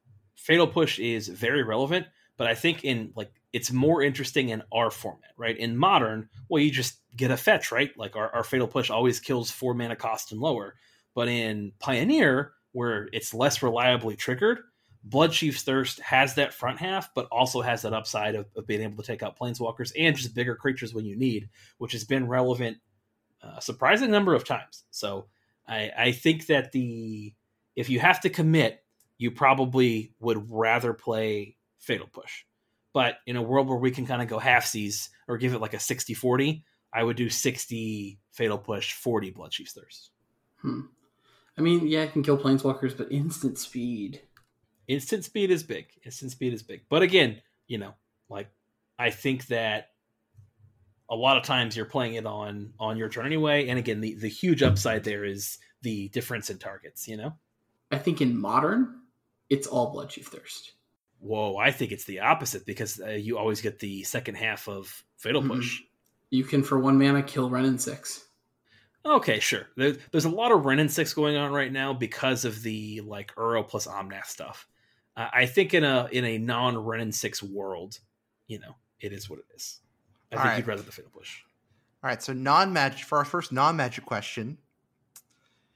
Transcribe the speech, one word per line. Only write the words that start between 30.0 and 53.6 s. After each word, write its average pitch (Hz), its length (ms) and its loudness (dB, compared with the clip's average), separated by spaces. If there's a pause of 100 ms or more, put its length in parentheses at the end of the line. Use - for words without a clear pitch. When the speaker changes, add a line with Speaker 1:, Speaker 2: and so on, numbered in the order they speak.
Speaker 1:
would 110 300 -2
rather 113 440 2
play 110 640 -4 (220)
Fatal - 320 -4
Push. - 320 -16 (500)
But 123 320 2
in 123 100 -4
a 120 60 -2
world 131 280 4
where 127 80 0
we 127 140 2
can 127 140 -6
kinda 123 200 -2
go 113 140 -6
halfsies 113 720 0 (180)
or 120 100 -2
give 123 160 0
it, 110 80 -4
like, 110 120 -4
a 104 60 -6
sixty - 340 -4
forty, 135 500 2 (280)
I 117 120 0
would 113 140 0
do 120 120 0
sixty 110 920 -4 (120)
Fatal 107 260 0
Push, 104 360 -6
forty 107 360 -2
Bloodchief's 85 440 -12
Thirst. - 360 -20 (520)
Speaker 2:
Hmm. 131 200 -6 (760)
I 156 40 -4
mean, 165 260 4
yeah, 156 160 2
it 151 100 -4
can 147 100 0
kill 143 140 4
planeswalkers, 135 600 2
but - 140 -8
instant 143 460 -2
speed. 117 640 -8 (640)
Speaker 1:
Instant 143 380 -4
speed 196 260 0
is 160 120 2
big. 107 240 -8 (180)
Instant 127 260 -12
speed 127 220 -4
is 110 100 -10
big. - 240 -16
But 160 140 4
again, 170 400 6 (260)
you 113 100 -6
know, 101 160 -10 (360)
like, 101 200 -12 (480)
I 120 120 0
think 131 380 -2
that 113 420 -2 (1200)
a 117 60 -4
lot 127 220 4
of 120 60 0
times 120 320 0
you're 110 100 -4
playing 120 300 -2
it 110 100 -6
on, 104 540 -10
on 110 180 -2
your 110 120 -4
turn 117 160 -6
anyway. 147 420 2